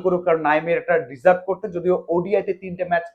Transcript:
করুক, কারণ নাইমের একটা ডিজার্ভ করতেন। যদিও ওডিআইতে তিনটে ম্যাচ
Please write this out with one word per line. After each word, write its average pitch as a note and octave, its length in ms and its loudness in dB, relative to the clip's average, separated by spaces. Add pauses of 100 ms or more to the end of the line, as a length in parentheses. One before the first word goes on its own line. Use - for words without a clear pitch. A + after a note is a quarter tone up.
করুক, F3+ 220 2
কারণ E3 220 2
নাইমের D#3+ 340 2
একটা F3 120 0 (160)
ডিজার্ভ F3+ 380 2
করতেন। F#3+ 280 -4
যদিও F3+ 200 2 (180)
ওডিআইতে F#3+ 380 0 (100)
তিনটে F3+ 280 -8
ম্যাচ E3+ 240 0